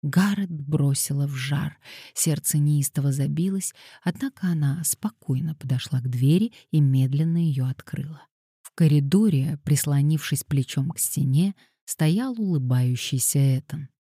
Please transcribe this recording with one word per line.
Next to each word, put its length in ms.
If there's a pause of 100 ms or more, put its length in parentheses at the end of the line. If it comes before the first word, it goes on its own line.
Гаррет 480
бросила 720
в 100
жар. 440 (340)
Сердце 460
неистово 520
забилось, 600 (300)
однако 440
она 360
спокойно 720
подошла 440
к 80
двери 460 (160)
и 100
медленно 580
её 280
открыла. 560 (400)
В 140
коридоре, 880
прислонившись 800
плечом 480
к 80
стене, 560 (300)
стоял 540
улыбающийся 1200
Этан. 320 (120)